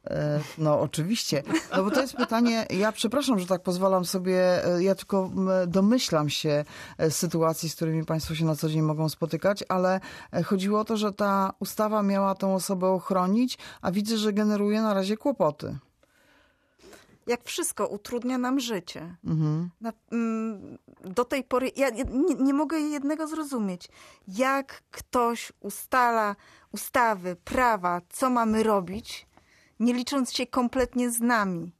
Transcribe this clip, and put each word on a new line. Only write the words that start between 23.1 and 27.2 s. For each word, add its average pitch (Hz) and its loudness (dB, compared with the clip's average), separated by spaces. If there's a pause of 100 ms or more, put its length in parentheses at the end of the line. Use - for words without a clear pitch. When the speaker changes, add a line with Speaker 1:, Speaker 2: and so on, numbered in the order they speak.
Speaker 2:
zrozumieć. 262 -6 (400)
Jak 262 -2
ktoś - -2
ustala 226 0 (360)
ustawy, 202 0